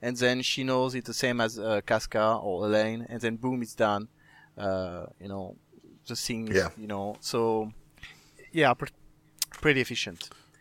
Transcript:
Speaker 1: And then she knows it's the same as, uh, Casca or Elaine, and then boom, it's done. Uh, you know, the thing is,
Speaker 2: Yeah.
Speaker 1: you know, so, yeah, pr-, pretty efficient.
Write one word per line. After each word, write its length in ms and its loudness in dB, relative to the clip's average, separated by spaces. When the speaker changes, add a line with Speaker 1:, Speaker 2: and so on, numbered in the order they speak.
Speaker 1:
And 160 -4
then 240 4
she 240 -2
knows 280 2
it's 140 -6
the 60 -8
same 260 0
as, 180 0
uh, 280 0
Casca 480 2
or 220 -2
Elaine, 420 2
and 140 -10
then 160 -2
boom, 240 -2
it's 140 -8
done. 340 2
Uh, 480 -4
you 80 -12
know, 260 -10
the 120 -8
thing 320 -4
is, 80 4
Speaker 2:
Yeah. 200 2
Speaker 1:
you 100 -12
know, 340 -4
so, 500 0
yeah, 220 6
pr-, 140 -4
pretty 280 4
efficient. 500 -4